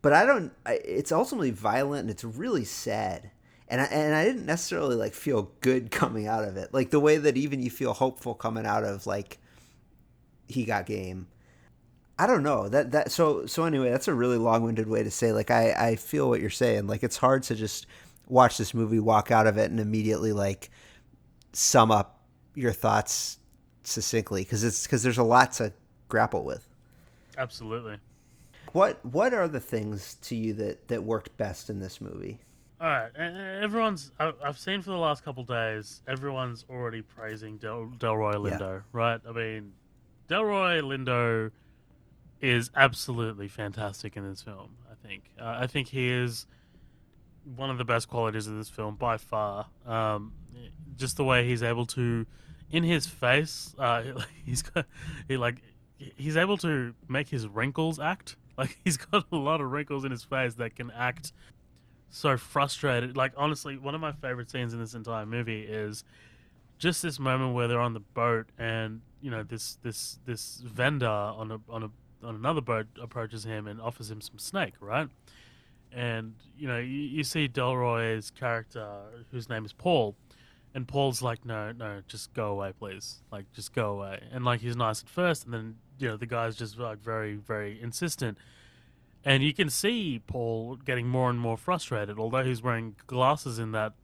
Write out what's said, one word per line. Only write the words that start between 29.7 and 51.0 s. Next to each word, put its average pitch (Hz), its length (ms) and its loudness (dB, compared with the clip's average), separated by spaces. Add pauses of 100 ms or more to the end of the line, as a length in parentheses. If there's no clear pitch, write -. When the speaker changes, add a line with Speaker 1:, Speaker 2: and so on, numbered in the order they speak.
Speaker 1:
to - 120 -6
you 110 200 -2
that, 104 340 -6
that 107 140 -2
worked 110 340 -4
best 98 340 -6
in 101 80 -6
this 95 200 -10
movie? 101 400 -10 (400)
Speaker 2:
All 165 80 -2
right, 120 300 0
e-, 156 60 -8
e-, 190 400 -6
everyone's, 208 560 0
I, 156 120 0 (140)
I've 143 140 -4
seen 190 240 -4
for 190 80 -8
the 185 60 -2
last 156 280 0
couple 131 180 -8
days, 110 640 -4
everyone's 131 600 -6
already 113 320 -6
praising 107 560 -12
Del-, 113 400 -8
Delroy 110 360 2
Speaker 1:
Yeah. 101 260 0
Speaker 2:
Lindo, 95 240 -6 (100)
right? 117 340 2
I 117 40 -16
mean, 110 420 -8 (560)
Delroy 190 520 2
Lindo 120 680 0 (920)
is 120 340 4
absolutely 117 720 2
fantastic 101 680 -8
in 98 140 -8
this 95 140 -14
film, 104 320 -16 (140)
I 110 60 -20 (120)
think. 101 240 -16 (100)
Uh, 117 200 -6
I 127 40 0
think 127 220 -4
he 127 220 -2
is 123 360 -2 (1080)
one 135 160 -6
of 123 80 -4
the 123 60 -2
best 117 220 2
qualities 110 380 -2
of 107 100 -8
this 107 140 -8
film 107 260 -6
by 117 220 0
far. 104 480 -4 (220)
Um, 110 460 -2 (640)
just 127 220 -4